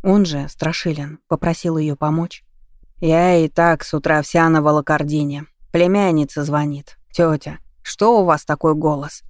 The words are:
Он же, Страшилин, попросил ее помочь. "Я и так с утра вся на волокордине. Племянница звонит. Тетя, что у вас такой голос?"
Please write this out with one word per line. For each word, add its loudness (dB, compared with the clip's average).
Он 4
же, -4
Страшилин, -6
попросил -2
ее -2
помочь. -4
"Я 4
и 2
так 2
с -8
утра 0
вся 2
на 4
волокордине. 0
Племянница 2
звонит. -4
Тетя, -2
что 2
у 2
вас 0
такой 0
голос?" -4